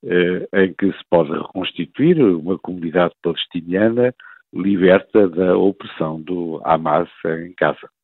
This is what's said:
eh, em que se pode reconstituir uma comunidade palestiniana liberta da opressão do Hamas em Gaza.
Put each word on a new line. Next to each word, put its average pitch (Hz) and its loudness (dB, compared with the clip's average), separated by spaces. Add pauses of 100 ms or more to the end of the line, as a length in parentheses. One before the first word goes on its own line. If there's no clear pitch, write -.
eh, 87 0
em 95 2
que 98 -2
se - -14
pode 80 2
reconstituir 95 -2
uma 90 2
comunidade 87 -2
palestiniana 101 -2 (380)
liberta 95 4
da 92 2
opressão 92 -2
do 82 -8
Hamas 80 0 (160)
em 85 -6
Gaza. - -2 (160)